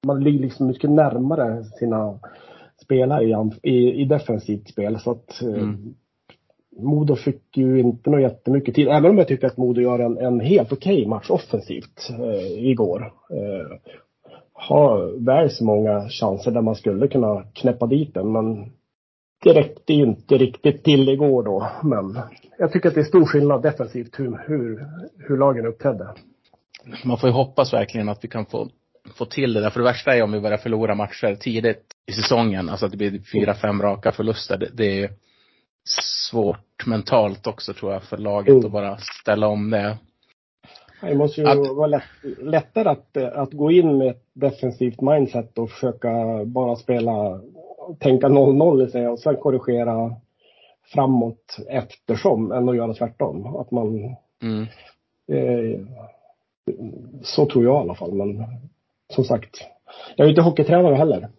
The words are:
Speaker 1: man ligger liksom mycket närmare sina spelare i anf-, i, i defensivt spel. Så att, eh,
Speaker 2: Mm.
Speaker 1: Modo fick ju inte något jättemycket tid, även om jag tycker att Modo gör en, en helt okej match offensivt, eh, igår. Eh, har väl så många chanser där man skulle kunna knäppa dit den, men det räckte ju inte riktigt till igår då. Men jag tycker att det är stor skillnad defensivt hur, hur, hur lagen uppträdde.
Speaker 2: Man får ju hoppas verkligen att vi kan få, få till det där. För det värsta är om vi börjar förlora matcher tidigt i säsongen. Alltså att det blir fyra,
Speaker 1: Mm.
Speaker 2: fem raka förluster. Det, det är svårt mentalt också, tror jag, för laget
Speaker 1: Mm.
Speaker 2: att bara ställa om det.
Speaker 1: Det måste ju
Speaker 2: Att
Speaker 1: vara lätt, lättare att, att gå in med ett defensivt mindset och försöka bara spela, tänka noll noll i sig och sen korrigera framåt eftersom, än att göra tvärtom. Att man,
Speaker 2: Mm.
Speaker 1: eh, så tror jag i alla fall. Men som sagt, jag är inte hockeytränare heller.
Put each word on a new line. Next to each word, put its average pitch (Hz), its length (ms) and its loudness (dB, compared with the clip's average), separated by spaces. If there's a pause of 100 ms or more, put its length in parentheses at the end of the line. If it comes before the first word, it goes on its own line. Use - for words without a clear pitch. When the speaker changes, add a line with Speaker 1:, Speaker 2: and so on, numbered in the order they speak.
Speaker 1:
man 139 180 0
ligger 147 160 4
liksom 131 260 -2
mycket 127 240 -2
närmare 131 720 2
sina 110 540 -4 (640)
spelare 127 420 2
i 113 100 2
anf-, 107 280 -2
i, 123 400 2
i - 20 2
defensivt 110 640 -2
spel. 107 320 -4
Så 120 100 -4
att, - 320 -10
eh, 127 60 -4
Speaker 2:
Mm. 107 460 -6 (840)
Speaker 1:
Modo 147 380 0
fick - 400 -6
ju 131 240 4
inte 120 300 2
något 147 100 4
jättemycket 131 540 0
tid, 143 140 4
även 147 220 6
om 208 80 6
jag 175 100 4
tycker 135 180 0
att 127 100 -2
Modo 123 240 0
gör 123 180 2
en, 117 200 -2
en 123 220 0
helt 135 320 2
okej 147 340 0
match 107 240 -4
offensivt, - 800 -4
eh, 110 600 -4
igår. 113 420 0 (180)
Eh, 98 480 -8 (720)
har 120 720 2
väl 139 260 4
så 117 140 -6
många 104 440 0
chanser 104 420 -4
där 117 100 -2
man 110 140 0
skulle 104 340 -2
kunna 107 340 -2 (120)
knäppa 123 320 -2
dit 147 280 -2
den, 98 180 -4
men 110 400 -4 (720)
det - 80 8
räckte - 400 2
ju 147 100 6
inte 120 360 0
riktigt - 460 0
till 135 240 6
igår 135 340 2
då. 104 260 -2 (140)
Men 110 360 -2 (400)
jag 165 140 -2
tycker 170 160 2
att 147 60 0
det 151 60 2
är 147 40 4
stor 165 200 6
skillnad 143 380 2
defensivt 127 560 -4
hur, 127 280 -8
hur, 127 400 -6 (420)
hur 143 80 0
lagen 131 300 2
uppträdde. 113 420 -4 (960)
Speaker 2:
Man 123 140 -2
får 131 100 2
ju 120 60 4
hoppas 131 380 0
verkligen 107 360 -2
att 104 160 -8
vi 113 40 -12
kan 110 180 -8
få, 107 220 -8 (460)
få 123 100 -8
till 123 280 -2
det 107 80 2
där. 104 100 0
För 120 100 -4
det 120 60 0
värsta 123 300 2
är 117 60 4
om 104 100 0
vi 107 80 -2
börjar 107 180 -2
förlora 110 360 -2
matcher 104 400 -4
tidigt 110 480 -2 (240)
i 101 60 -10
säsongen. 104 560 0
Alltså 98 180 -4
att 95 60 -4
det 101 60 -12
blir 101 120 -2 (220)
fyra, 107 180 0
Speaker 1:
Mm. 101 60 0
Speaker 2:
fem 101 260 -2
raka 104 300 -2
förluster. 110 440 -4
Det, 95 200 -6
det 101 280 -2
är 101 60 -6 (1200)
svårt - 560 -6
mentalt 107 600 -2
också, 104 260 -10
tror 98 200 -8
jag, 98 100 -8
för - 140 -12
laget 101 360 -2
Speaker 1:
Mm. 123 140 6
Speaker 2:
att 104 60 -8
bara 101 240 -6 (260)
ställa 107 260 2
om 104 220 -2
det. 107 260 -2 (1040)
Speaker 1:
Det 165 140 -4
måste 147 260 0
ju 151 60 2
Speaker 2:
Att 139 120 4 (180)
Speaker 1:
vara 151 100 0
lätt, 147 160 0 (400)
lättare 160 460 -2
att, - 280 -4
att 135 360 -4
gå 147 180 0
in 165 280 4
med 131 100 2
ett 123 140 -8 (100)
defensivt 127 680 -4
mindset 135 580 0
och 113 120 -6
försöka 113 760 -4
bara 120 320 -2
spela, 110 640 -2 (600)
tänka 135 280 4
noll 139 260 6
noll 147 280 4
i 120 80 0
sig 120 180 -2
och 120 100 -4
sen 151 180 0
korrigera 120 760 -2 (840)
framåt 123 600 0 (120)
eftersom, 113 840 -2
än 123 160 0
att 123 80 0
göra 117 180 -2
tvärtom. 135 600 -6
Att 147 140 -10
man, 113 460 -4 (260)
Speaker 2:
Mm. 110 240 -6 (640)
Speaker 1:
eh, 120 480 -2 (1400)
så - 240 0
tror 127 180 2
jag 127 100 4
i 147 60 2
alla 87 140 -6
fall. 90 200 -10
Men 101 300 -4 (680)
som 131 100 0
sagt, - 320 -4 (600)
jag 147 100 6
är - 40 10
inte 160 120 6
hockeytränare 165 520 4
heller. 131 340 0 (100)